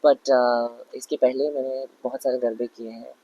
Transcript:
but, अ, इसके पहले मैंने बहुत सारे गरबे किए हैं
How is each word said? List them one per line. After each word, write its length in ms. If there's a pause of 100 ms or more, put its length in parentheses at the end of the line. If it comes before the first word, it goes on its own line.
but, 240
अ, 380 (260)
इसके 220
पहले 340
मैंने 360 (180)
बहुत 180
सारे 160
गरबे 280
किए 240
हैं 340